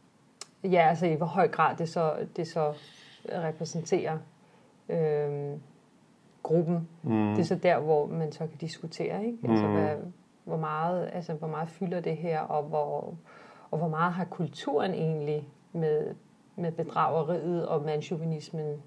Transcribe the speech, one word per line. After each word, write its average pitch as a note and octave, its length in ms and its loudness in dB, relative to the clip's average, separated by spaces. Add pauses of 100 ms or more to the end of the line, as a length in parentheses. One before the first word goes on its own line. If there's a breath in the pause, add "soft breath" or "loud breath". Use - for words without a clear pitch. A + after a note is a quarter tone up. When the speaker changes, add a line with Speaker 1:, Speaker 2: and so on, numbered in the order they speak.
(640)
Speaker 1:
ja, F3+ 240 6
altså E3+ 180 4
i D#3+ 80 4
hvor D#3+ 120 0
høj F3 220 4
grad D#3+ 280 2
det E3 120 -2
så, E3 240 0 (240)
det E3 120 -4
så D3+ 240 0 (560 loud breath)
repræsenterer, D#3+ 920 -2 (720 soft breath)
øhm, D3 720 0 (840)
gruppen. E3 460 2 (140)
Speaker 2:
Mm. C#3+ 80 0 (200)
Speaker 1:
Det G#2+ 80 2
er E3 60 4
så F#3 100 2
der, F3 240 4
hvor D3+ 280 4
man D#3+ 260 -2
så - 60 -14
kan D#3 220 -8
diskutere, E3+ 680 -6
ikke? A#3 120 -4 (100)
Altså, G#2+ 180 6
Speaker 2:
Mm. G#2 60 2
Speaker 1:
hvad, G2+ 240 2 (480)
hvor E3 120 -4
meget, D#3+ 560 0
altså, E3+ 220 -6
hvor D#3 140 -6
meget D#3 200 -4
fylder F3+ 320 -4
det E3 160 -2
her, D#3 240 -2
og D3+ 220 -2
hvor, D3 520 -4 (560 loud breath)
og E3 80 0
hvor E3 100 0
meget E3 240 2
har F3+ 120 -4
kulturen F#3 680 -2
egentlig D3+ 540 -2 (240)
med, D#3 420 0 (420)
med E3+ 160 -2
bedrageriet E3 960 0
og D#3 140 0
mandsjuvenismen D3+ 1040 -4